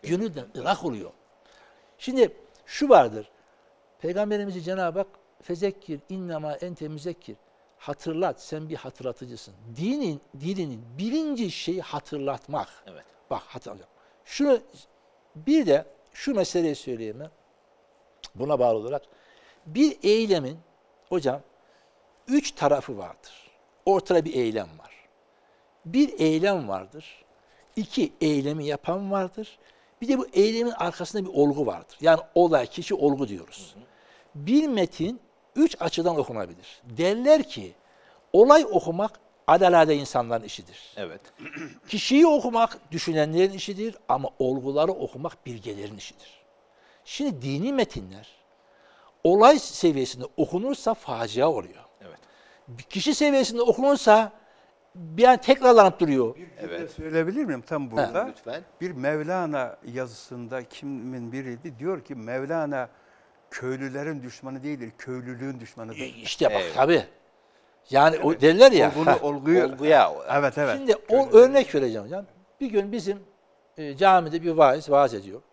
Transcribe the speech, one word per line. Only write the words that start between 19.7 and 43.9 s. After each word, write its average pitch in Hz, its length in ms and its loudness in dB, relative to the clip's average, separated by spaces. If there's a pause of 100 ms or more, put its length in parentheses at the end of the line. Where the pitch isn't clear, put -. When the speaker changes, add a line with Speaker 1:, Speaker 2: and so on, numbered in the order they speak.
Speaker 1:
eylemin, 185 560 0 (500)
hocam, 143 320 -2 (880)
üç 277 240 0
tarafı 143 460 -2
vardır. - 520 -20 (360)
Ortada 180 380 2
bir 160 100 -8
eylem 110 340 -4 (100)
var. - 300 -20 (760)
Bir 247 340 0
eylem 160 500 0
vardır. 98 560 -14 (520)
İki, - 440 -4
eylemi 151 460 -2
yapan 180 440 -6
vardır. 196 480 -6 (420)
Bir 233 80 -8
de 269 100 2
bu 247 140 -4
eylemin 226 380 2
arkasında 180 540 -6
bir 185 100 -12
olgu 143 320 2
vardır. 87 340 -10
Yani 160 200 4 (140)
olay, 165 320 4
kişi, - 280 -8
olgu 139 340 0
diyoruz. 92 460 -16
Speaker 2:
Hı 104 60 -20
hı. 123 40 -20 (600)
Speaker 1:
Bir 294 220 2
metin 202 520 -4 (360)
üç 330 260 0
açıdan 170 360 -2
okunabilir. 98 680 -8
Derler 214 580 2
ki, 95 320 -12 (580)
olay 269 380 8
okumak 196 500 -4 (260)
alelade 165 500 6
insanların 120 480 -4
işidir. - 520 -20
Speaker 2:
Evet. 92 240 -12 (340)
Speaker 1:
<clears throat> - 340 -18
Kişiyi 277 380 4
okumak 233 640 0
düşünenlerin 165 600 0
işidir 202 440 -10 (120)